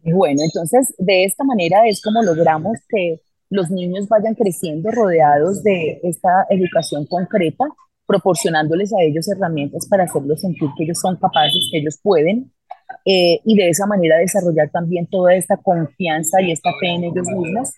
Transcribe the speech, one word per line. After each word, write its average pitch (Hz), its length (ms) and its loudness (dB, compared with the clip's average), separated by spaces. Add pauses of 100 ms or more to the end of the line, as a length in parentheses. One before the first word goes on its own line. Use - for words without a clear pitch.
Bueno, 165 420 2
entonces 190 540 0
de 185 280 2
esta 196 200 -4
manera 208 420 4
es 208 140 0
como 214 220 0
logramos 165 560 0 (100)
que 170 320 -2 (300)
los 185 200 -2
niños 185 380 -6
vayan 220 260 0
creciendo 175 560 -4
rodeados 170 720 2
de 175 420 0
esta 180 440 0
educación 165 560 -2
concreta, 180 640 -2 (400)
proporcionándoles 175 880 0
a 190 80 2
ellos 160 260 0
herramientas 170 640 -4
para 190 140 4
hacerlos 151 360 -4
sentir 165 340 -4
que 165 100 -4
ellos 165 140 -4
son 185 180 -2
capaces, 165 540 0
que 170 80 -2
ellos 151 240 -6
pueden, 196 480 2 (540)
eh, 180 400 4
y 220 120 4
de 190 120 4
esa 175 180 0
manera 175 300 2
desarrollar 170 540 0
también 170 360 -4
toda 180 280 2
esta 190 240 -2
confianza 165 800 -2
y 180 100 0
esta 165 200 -2 (100)
fe 175 140 -2
en 175 100 -4
ellos 175 220 -6
mismos 185 520 -6